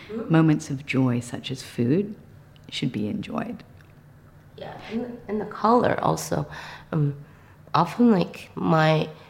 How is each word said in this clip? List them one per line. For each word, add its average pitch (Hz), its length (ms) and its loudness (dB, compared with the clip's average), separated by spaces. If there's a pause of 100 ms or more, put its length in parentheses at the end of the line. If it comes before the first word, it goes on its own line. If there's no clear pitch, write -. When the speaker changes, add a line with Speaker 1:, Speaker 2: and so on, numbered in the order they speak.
(100)
Speaker 1:
Mm-hmm. 220 220 -4
Speaker 2:
moments 160 380 4
of 139 160 -6
joy 127 340 2
such - 300 -10
as 135 120 -8
food 170 520 0 (560)
should - 220 -4
be 107 160 -4
enjoyed. - 540 -8 (920)
Speaker 1:
Yeah, - 180 -14 (180)
and, 240 260 -8 (100)
and 208 120 -4
the - 60 -6
color - 560 2
also. - 440 0 (460)
Um, 147 220 2 (600)
often, 196 380 4
like, - 420 0
my 156 540 4 (220)